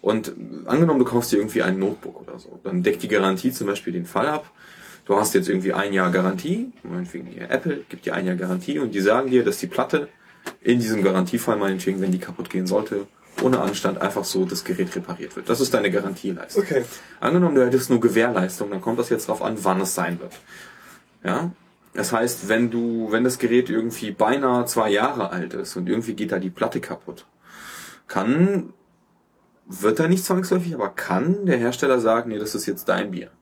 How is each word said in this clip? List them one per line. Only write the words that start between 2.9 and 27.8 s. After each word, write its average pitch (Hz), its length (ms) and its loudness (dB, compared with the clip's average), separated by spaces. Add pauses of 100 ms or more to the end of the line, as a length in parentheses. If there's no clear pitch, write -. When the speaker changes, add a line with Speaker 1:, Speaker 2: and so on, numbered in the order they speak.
Speaker 1:
die - 60 -6
Garantie 98 440 2
zum - 140 -4
Beispiel 98 260 -4
den 87 140 -4
Fall 113 220 0
ab, 151 200 -4 (580)
du 101 100 4
hast 107 180 2
jetzt 90 140 -2
irgendwie 92 240 0
ein 98 200 -2
Jahr 92 200 2
Garantie, 156 600 0 (120)
meinetwegen 175 420 -8
hier - 240 -12
Apple - 380 -2
gibt - 180 -12
dir - 80 -4
ein - 100 -4
Jahr 92 120 0
Garantie 92 420 -4
und 123 160 -2
die 98 60 0
sagen 117 300 4
dir, 127 140 6
dass 101 140 0
die - 80 -6
Platte 143 420 -2 (540)
in 123 160 4
diesem 110 240 0
Garantiefall, 95 540 2
meinetwegen, 95 440 -2
wenn 92 120 2
die 90 80 0
kaputt - 280 -10
gehen 92 200 -2
sollte, 101 400 -2 (340)
ohne 127 180 4
Anstand 95 400 -2
einfach 98 240 -2
so 95 200 0
das 90 180 -6
Gerät 92 320 -2
repariert 87 400 -8
wird. - 140 -10
Das 117 120 2
ist 127 140 2
deine 104 160 4
Garantieleistung. 98 720 -2
Speaker 2:
Okay. 135 220 0 (340)
Speaker 1:
Angenommen, 165 380 4
du 127 100 6
hättest 127 240 2
nur 123 100 6
Gewährleistung, 107 680 2
dann 98 100 -6
kommt 113 200 -2
das 117 100 0
jetzt 110 180 -2
drauf 107 140 -2
an, 107 200 -2
wann 92 180 2
es 92 160 -2
sein 87 240 -2
wird. - 120 -14 (920)
Ja? 147 260 -2 (420)
Das - 200 -2
heißt, 113 360 0
wenn 113 220 2
du, 117 400 -2
wenn 113 140 2
das 127 160 2
Gerät 123 280 4
irgendwie 110 440 -2
beinahe 123 540 2
zwei 110 240 2
Jahre 113 420 2
alt 90 220 -6
ist - 220 -8
und 90 120 -4
irgendwie 113 260 -2
geht 104 160 -4
da 98 80 0
die 92 120 -4
Platte - 300 -4
kaputt, - 460 -12 (800)